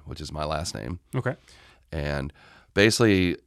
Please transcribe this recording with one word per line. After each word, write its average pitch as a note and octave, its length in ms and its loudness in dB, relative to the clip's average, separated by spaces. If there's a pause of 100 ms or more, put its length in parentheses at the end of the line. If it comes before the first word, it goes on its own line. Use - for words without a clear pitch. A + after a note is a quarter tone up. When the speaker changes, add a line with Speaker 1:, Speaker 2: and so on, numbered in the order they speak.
Speaker 1:
which - 160 -14
is D2+ 100 -12
my D2+ 120 -8
last D#2 320 -6
name. C2 240 -10 (160)
Speaker 2:
Okay. C3 200 -6 (560)
Speaker 1:
And D2 400 -6 (440)
basically, G2+ 720 4